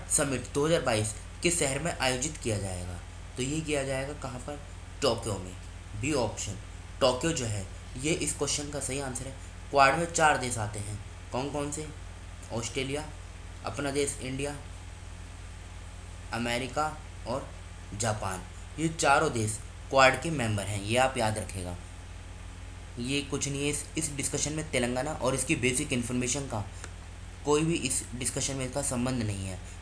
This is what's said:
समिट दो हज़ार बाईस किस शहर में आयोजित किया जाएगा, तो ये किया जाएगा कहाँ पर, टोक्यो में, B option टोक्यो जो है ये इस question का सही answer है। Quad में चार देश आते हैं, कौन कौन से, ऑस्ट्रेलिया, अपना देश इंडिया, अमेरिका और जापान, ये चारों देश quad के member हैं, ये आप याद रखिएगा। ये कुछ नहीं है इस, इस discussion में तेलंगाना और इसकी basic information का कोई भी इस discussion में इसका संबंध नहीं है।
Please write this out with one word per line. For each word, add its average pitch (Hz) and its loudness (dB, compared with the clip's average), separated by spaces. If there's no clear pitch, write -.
समिट 135 2
दो 143 4
हज़ार 165 4
बाईस 110 2
किस 170 6
शहर 139 2
में 160 0
आयोजित 127 0
किया 110 0
जाएगा, 90 -4
तो 123 -2
ये 147 0
किया 147 0
जाएगा 135 -2
कहाँ 127 -6
पर, 147 -6
टोक्यो 113 4
में, 90 -6
B 143 2
option 107 0
टोक्यो 135 6
जो 127 0
है 101 -2
ये 143 0
इस 151 0
question 147 0
का 143 -4
सही 135 -2
answer 131 -4
है। 131 -8
Quad 139 10
में 170 4
चार 151 6
देश 123 0
आते 107 -2
हैं, 101 -6
कौन 135 0
कौन 147 -2
से, 156 -6
ऑस्ट्रेलिया, 135 -2
अपना 139 -2
देश 143 2
इंडिया, 135 -4
अमेरिका 120 0
और 131 -2
जापान, 104 0
ये 160 2
चारों 147 6
देश 110 2
quad 135 10
के 170 0
member 110 2
हैं, 101 -2
ये 110 2
आप 131 6
याद 107 4
रखिएगा। 92 -4
ये 139 0
कुछ 139 -2
नहीं 139 -2
है 147 2
इस, 147 0
इस 156 0
discussion 151 0
में 156 -2
तेलंगाना 127 2
और 135 2
इसकी 151 2
basic 127 2
information 123 0
का 110 -2
कोई 151 6
भी 165 4
इस 131 0
discussion 131 0
में 131 0
इसका 127 -2
संबंध 123 0
नहीं 98 -2
है। 92 -6